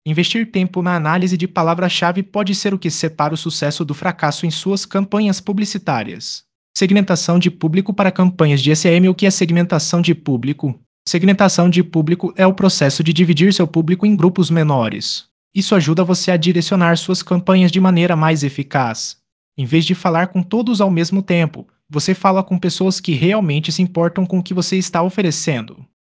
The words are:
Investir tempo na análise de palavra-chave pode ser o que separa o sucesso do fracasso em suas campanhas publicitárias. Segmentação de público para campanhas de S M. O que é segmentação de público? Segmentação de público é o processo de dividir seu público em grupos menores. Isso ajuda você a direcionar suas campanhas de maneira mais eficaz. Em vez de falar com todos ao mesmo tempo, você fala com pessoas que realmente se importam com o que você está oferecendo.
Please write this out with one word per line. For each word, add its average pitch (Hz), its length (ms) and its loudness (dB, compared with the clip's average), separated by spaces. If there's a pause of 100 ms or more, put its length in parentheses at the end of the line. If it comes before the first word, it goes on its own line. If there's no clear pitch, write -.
Investir 175 440 -2
tempo 185 320 -2
na 180 120 0
análise 175 420 0
de 175 120 -2
palavra-chave 175 760 -2
pode 202 320 -4
ser 196 180 -4
o 190 60 -4
que 180 120 -4
separa 156 440 -2
o - 20 -6
sucesso 156 480 -4
do 147 100 -6
fracasso 170 520 -4
em 165 40 0
suas 190 360 -4
campanhas 196 540 -2
publicitárias. 165 1040 -6 (320)
Segmentação 185 640 2
de 180 120 2
público 175 420 -2
para 190 180 0
campanhas 175 520 2
de 139 80 2
S 156 180 2
M. 175 200 6
O 185 60 2
que 202 120 0
é 190 40 4
segmentação 175 680 0
de 165 140 2
público? 135 640 -4 (280)
Segmentação 185 640 2
de 175 140 4
público 170 520 -2
é 190 120 4
o 190 80 4
processo 170 500 0
de 165 80 0
dividir 175 400 4
seu 185 140 2
público 165 400 0
em 214 100 4
grupos 180 340 2
menores. 139 760 -2 (280)
Isso 196 200 0
ajuda 165 300 2
você 180 260 -2
a 180 60 2
direcionar 170 600 2
suas 185 260 -4
campanhas 185 480 2
de 185 100 0
maneira 175 360 2
mais 156 260 2
eficaz. 135 760 -4 (400)
Em 135 80 -4
vez 160 180 2
de 185 100 0
falar 175 340 0
com 185 140 -2
todos 220 380 -2
ao 196 100 2
mesmo 170 320 0
tempo, 170 460 -2 (220)
você 151 240 -2
fala 190 280 -2
com 185 160 -4
pessoas 185 420 -2
que 175 120 -4
realmente 160 580 -2
se 185 120 -2
importam 175 420 -2
com 180 140 -2
o 175 40 -2
que 180 120 -8
você 180 240 -2
está 175 240 -2
oferecendo. 151 800 -4 (240)